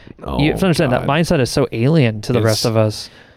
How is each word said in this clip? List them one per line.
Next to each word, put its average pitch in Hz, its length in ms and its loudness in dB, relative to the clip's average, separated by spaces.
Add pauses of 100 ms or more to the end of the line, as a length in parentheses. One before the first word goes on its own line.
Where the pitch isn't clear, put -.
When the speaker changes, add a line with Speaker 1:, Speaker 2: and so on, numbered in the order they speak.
(180)
Speaker 1:
you - 80 -18 (260)
have 165 80 -4
to 185 60 0
Speaker 2:
Oh, - 20 2
Speaker 1:
understand 160 240 2
that 127 140 0
Speaker 2:
God. 135 40 -2
Speaker 1:
mindset 156 300 0
is 117 100 0
so 139 220 0
alien 117 500 0
to 123 120 -4
the 120 80 2
rest 110 180 2
Speaker 2:
It's - 60 -2
Speaker 1:
of 110 100 0
us. 107 340 0 (280)